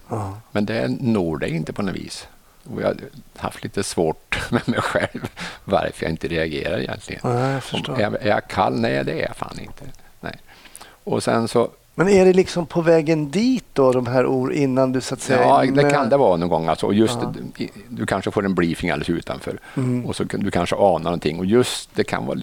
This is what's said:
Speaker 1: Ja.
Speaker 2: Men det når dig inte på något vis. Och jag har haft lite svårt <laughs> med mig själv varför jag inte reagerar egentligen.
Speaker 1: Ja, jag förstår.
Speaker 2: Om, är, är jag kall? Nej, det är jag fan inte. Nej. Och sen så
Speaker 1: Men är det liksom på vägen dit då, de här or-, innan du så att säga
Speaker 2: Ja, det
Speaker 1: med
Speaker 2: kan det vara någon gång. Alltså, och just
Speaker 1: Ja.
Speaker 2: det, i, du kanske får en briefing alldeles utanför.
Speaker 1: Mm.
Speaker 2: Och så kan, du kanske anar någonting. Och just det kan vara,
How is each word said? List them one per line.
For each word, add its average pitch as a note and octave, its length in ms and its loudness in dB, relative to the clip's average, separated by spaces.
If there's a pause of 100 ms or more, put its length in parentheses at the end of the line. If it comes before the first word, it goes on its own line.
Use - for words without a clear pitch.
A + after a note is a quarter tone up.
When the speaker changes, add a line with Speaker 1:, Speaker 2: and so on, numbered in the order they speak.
Speaker 1:
Ja. G#2 280 -6 (140)
Speaker 2:
Men G#2+ 140 -2
det A2+ 220 -4 (120)
når F#2+ 380 0
dig - 120 -4
inte - 240 -6
på - 80 -6
något F2+ 140 -2
vis. - 320 -12 (360)
Och G#2+ 180 -8
jag G2+ 60 0
har G2 80 0 (420)
haft - 260 -8
lite G2+ 200 -6
svårt - 600 -2
<laughs> - 60 -12
med A#2 180 0
mig G#2+ 120 -2
själv - 480 -2 (340)
varför D#2+ 420 -2
jag D#2+ 60 -2
inte - 160 -6
reagerar D#2+ 520 -2
egentligen. - 440 -8
Speaker 1:
Ja, B2+ 260 0
jag C3+ 140 -4
förstår. - 300 -6
Speaker 2:
Om, B2+ 60 -4
är, G#2+ 180 -2
är G#2+ 100 -2
jag G#2+ 200 0
kall? A#2 320 0
Nej, C3 240 0
det C#3 80 -4 (100)
är - 60 -2
jag - 80 -8
fan - 240 -10
inte. - 260 -16 (340)
Nej. - 160 -10 (680)
Och A#2 200 -2
sen A#2 240 0
så A#2 220 2 (260)
Speaker 1:
Men E3+ 140 2
är F#3+ 160 6
det F#3 80 8
liksom F3 320 2
på E3+ 160 -2
vägen D#3+ 500 4
dit A#3 420 0
då, C3 180 6
de B2 160 2
här B2+ 180 4
or-, C3+ 280 0
innan C3 380 2
du B2+ 100 0
så - 120 -6
att B2 80 -8
säga B2+ 200 2
Speaker 2:
Ja, C3 240 6
det C3+ 60 2
Speaker 1:
med C#3+ 200 4
Speaker 2:
kan C#3+ 180 2
det C#3 80 6
vara G2 200 6
någon E2+ 120 2
gång. E2 180 2
Alltså, D#2+ 180 0
och G#2+ 80 2
just A2 280 4
Speaker 1:
Ja. A2 120 -4 (240)
Speaker 2:
det, A#2 60 -6
i, - 80 -8 (180)
du A2+ 160 -6
kanske G2+ 260 -2
får G2+ 140 0
en G2 100 2
briefing E2+ 340 0
alldeles D2+ 200 -2
utanför. - 480 -6 (200)
Speaker 1:
Mm. B2 280 -2
Speaker 2:
Och A2+ 100 -6
så F#2+ 120 -4
kan, G#2 120 -6
du G2+ 120 -2
kanske F2 240 0
anar F#2+ 240 4
någonting. E2 400 -2
Och F#2 60 -2
just A#2 500 2
det G#2+ 80 0
kan A2 220 -4
vara, - 180 -4